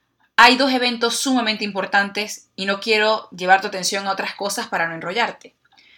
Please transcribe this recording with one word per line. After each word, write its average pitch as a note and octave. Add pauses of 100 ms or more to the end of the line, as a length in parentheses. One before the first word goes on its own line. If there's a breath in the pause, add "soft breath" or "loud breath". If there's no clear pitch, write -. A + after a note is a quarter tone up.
(360)
hay B3
dos C4+
eventos A#3+
sumamente A3
importantes G3+
y F#3+
no G3
quiero A3
llevar F#3
tu G#3
atención G3
a G3
otras F#3
cosas G3+
para E3+
no E3
enrollarte. F#3 (440 soft breath)